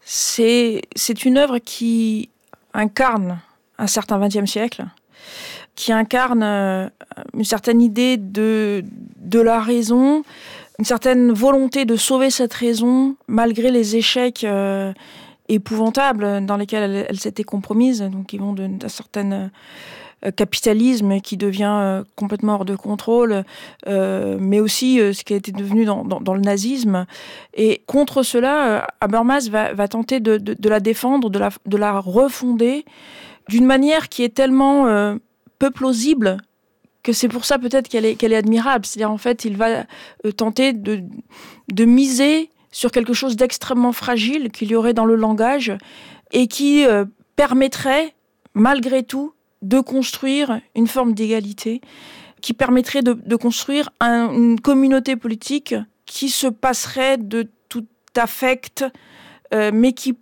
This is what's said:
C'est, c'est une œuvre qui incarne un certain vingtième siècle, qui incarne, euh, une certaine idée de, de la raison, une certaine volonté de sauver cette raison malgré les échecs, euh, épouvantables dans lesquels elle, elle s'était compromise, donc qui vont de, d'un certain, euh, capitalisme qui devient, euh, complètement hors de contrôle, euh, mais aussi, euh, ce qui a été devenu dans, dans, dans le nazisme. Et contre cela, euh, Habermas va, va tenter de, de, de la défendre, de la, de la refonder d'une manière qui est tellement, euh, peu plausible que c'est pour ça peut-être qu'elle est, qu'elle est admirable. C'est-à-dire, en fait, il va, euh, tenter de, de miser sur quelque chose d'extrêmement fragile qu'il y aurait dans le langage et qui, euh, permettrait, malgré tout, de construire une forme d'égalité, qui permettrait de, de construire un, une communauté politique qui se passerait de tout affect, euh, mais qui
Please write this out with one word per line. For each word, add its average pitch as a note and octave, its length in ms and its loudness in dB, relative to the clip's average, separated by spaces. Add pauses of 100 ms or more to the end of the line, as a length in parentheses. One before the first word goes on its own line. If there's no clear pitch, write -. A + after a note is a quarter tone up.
C'est, A#3 760 0 (120)
c'est A3 300 -4
une B3+ 100 4
œuvre C#4 220 2
qui A3+ 720 -2 (460)
incarne G#3 640 0 (400)
un G#3+ 80 -2
certain G3+ 320 -2
vingtième G3+ 260 0
siècle, G#3+ 400 -6 (880)
qui - 180 -4
incarne, A#3 520 0
euh, G3 440 -2 (460)
une A3 100 -2
certaine A#3 380 2
idée A#3+ 360 2
de, G#3 680 -2 (340)
de G#3 220 0
la A3+ 200 4
raison, A#3+ 640 2 (560)
une A3 80 -2
certaine B3 460 4
volonté C4+ 540 2
de A3+ 100 2
sauver C4 340 2
cette B3 240 -2
raison B3 640 0 (120)
malgré A#3 440 2
les A3+ 240 2
échecs, B3 480 0
euh, G3 500 -2 (560)
épouvantables A3 960 0
dans G3+ 120 -2
lesquels G#3 260 -4
elle, G3 260 -4
elle F#3+ 100 -6
s'était G#3+ 240 -8
compromise, G#3+ 600 0
donc F#3+ 240 -8
qui G3+ 100 -12
vont G3+ 160 -6
de, G3 140 -8
d'un F#3+ 220 -8
certain, G3+ 420 -6
euh, - 1000 -10
capitalisme G#3+ 880 2
qui G3 180 -10
devient, G3+ 400 -2
euh, G3 260 -2 (120)
complètement G#3 400 -2
hors G3 100 -4
de G3 100 -4
contrôle, G#3 680 0 (440)
euh, G3 520 -2
mais G3 200 2
aussi, B3+ 400 2
euh, G3+ 140 4
ce G3 100 -10
qui - 100 -6
a - 20 0
été G3+ 160 -6
devenu G3+ 340 0
dans, G#3 180 -2
dans, - 160 -6
dans F#3+ 140 -2
le F#3+ 60 0
nazisme. G3+ 680 0 (480)
Et A3 320 0
contre C#4 380 2
cela, C4 440 0
euh, G#3+ 140 0 (200)
Habermas A#3 500 2
va, G#3+ 220 0
va G3+ 140 -2
tenter A3+ 320 -2
de, A3 180 2
de, G#3 200 -4
de G#3+ 120 2
la G#3+ 100 2
défendre, A#3 500 0
de G3 80 -4
la, G3+ 120 0 (180)
de G3+ 100 0
la G#3 220 0
refonder A#3+ 840 0 (640)
d'une A#3 160 4
manière C#4 440 4
qui - 140 -4
est A#3+ 100 -2
tellement, C4+ 540 4
euh, G#3 280 2 (440)
peu C4+ 100 2
plausible B3 680 0 (640)
que A#3+ 100 0
c'est B3 140 0
pour A#3 180 -4
ça C#4 140 0
peut-être B3 280 0
qu'elle A3 180 -2
est, A3 100 2
qu'elle A3 180 2
est A3 40 2
admirable. A3+ 480 2
C'est-à-dire, G#3+ 260 -4
en G#3+ 80 -4
fait, A#3+ 260 -2
il G3+ 120 -4
va, A3 100 2 (580)
euh, G#3+ 60 -2
tenter A3+ 420 0
de, G3+ 300 -4 (680)
de G#3 140 2
miser C4+ 640 4 (220)
sur - 200 -4
quelque A#3+ 220 0
chose B3 220 -2
d'extrêmement B3 560 0
fragile A#3+ 580 -2
qu'il G#3 220 -8
y A3+ 40 2
aurait A3+ 200 2
dans A3+ 100 2
le A3+ 100 4
langage A3 560 0 (600)
et B3 160 2
qui, C#4+ 360 2
euh, G#3 220 4 (300)
permettrait, C#4 800 0 (400)
malgré B3+ 480 2
tout, C#4+ 300 -8 (280)
de G#3 180 2
construire C4+ 800 -2 (160)
une A3+ 100 2
forme A#3 280 0
d'égalité, G#3+ 680 -4 (600)
qui - 120 -6
permettrait B3+ 480 0
de, B3 120 2
de A#3 220 -4
construire C#4 540 -2 (100)
un, A#3 320 2
une A#3 280 4
communauté C4+ 560 2
politique A#3+ 580 -6 (320)
qui - 240 -6
se B3+ 160 -2
passerait C4 720 -2
de A3 300 -4 (220)
tout A#3 160 -10 (300)
affect, B3+ 720 -2 (720)
euh, G#3+ 180 2
mais A#3+ 200 4
qui B3+ 280 -6